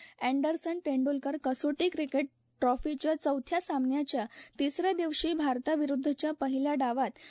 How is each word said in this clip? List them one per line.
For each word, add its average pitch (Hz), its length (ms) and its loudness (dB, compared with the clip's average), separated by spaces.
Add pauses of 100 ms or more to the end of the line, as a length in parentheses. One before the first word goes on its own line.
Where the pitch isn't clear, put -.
(220)
अँडरसन 311 640 0
तेंडुलकर 285 580 0
कसोटी 294 460 0
क्रिकेट 285 360 0 (360)
ट्रॉफीच्या 285 540 2
चौथ्या 294 460 0
सामन्याच्या 269 640 0 (340)
तिसऱ्या 320 320 2
दिवशी 339 420 0
भारताविरुद्धच्या 294 960 0
पहिल्या 277 420 0
डावात 254 360 0 (220)